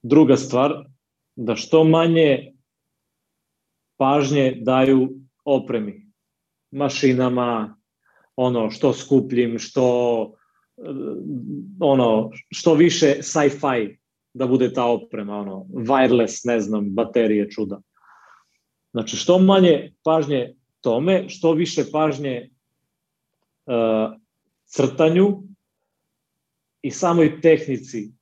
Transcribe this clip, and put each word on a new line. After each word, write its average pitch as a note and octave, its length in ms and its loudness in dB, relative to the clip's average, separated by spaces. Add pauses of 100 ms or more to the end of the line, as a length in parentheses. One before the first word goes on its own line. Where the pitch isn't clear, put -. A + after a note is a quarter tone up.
Druga C3+ 340 4
stvar, C#3 480 -2 (520)
da A2+ 200 -6
što D#3+ 280 2
manje D#3+ 680 2 (1400)
pažnje C3+ 680 0
daju C3 460 2 (360)
opremi, A2 640 -4 (640)
mašinama, B2 1040 -2 (600)
ono, A#2+ 340 -2
što C3 220 -2
skupljim, A#2+ 680 0
što, - 280 -2 (880)
eh, - 60 -20 (1000)
ono, A#2+ 500 2 (200)
što - 240 0
više D3+ 480 4
sci-fi C#3 760 -2 (380)
da B2+ 120 -4
bude B2 260 2
ta B2+ 120 -2
oprema, G#2+ 520 -4
ono, G2 320 -12
wireless, B2 760 0
ne A#2 140 0
znam, G#2 340 -4
baterije, G#2+ 560 -2
čuda. G2 300 -8 (1120)
Znači, A2+ 240 -8
što F3+ 220 2
manje F#3 540 4 (100)
pažnje D3 520 -2 (260)
tome, D3+ 480 0
što D#3+ 240 0
više D3+ 400 -2
pažnje, D3 380 -2
e, B2 200 -10 (2250)
crtanju E3 800 2 (1400)
i C#3 80 -8
samoj E3+ 500 0
tehnici C#3 680 0 (120)